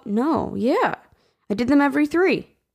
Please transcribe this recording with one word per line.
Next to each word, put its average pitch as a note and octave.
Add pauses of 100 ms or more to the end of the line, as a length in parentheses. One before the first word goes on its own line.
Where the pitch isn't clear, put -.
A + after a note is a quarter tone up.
no. A3+
Yeah. B3 (520)
I G#3
did A#3
them C#4+
every C#4+
three. E4 (260)